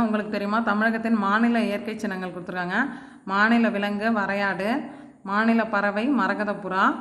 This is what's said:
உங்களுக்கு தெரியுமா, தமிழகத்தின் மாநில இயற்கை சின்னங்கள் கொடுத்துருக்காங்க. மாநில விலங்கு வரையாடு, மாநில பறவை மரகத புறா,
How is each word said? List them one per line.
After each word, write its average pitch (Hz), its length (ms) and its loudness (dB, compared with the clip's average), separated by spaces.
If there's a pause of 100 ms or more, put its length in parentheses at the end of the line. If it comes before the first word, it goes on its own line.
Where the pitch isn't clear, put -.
உங்களுக்கு 214 300 -2
தெரியுமா, 202 240 -2 (100)
தமிழகத்தின் 226 560 2
மாநில 226 420 4
இயற்கை 208 260 -4 (100)
சின்னங்கள் 185 300 -6
கொடுத்துருக்காங்க. 180 440 -4 (520)
மாநில 220 440 4
விலங்கு 208 340 -2 (100)
வரையாடு, 196 500 0 (600)
மாநில 226 300 4 (120)
பறவை 202 320 0 (140)
மரகத 202 340 0 (100)
புறா, 190 220 0 (160)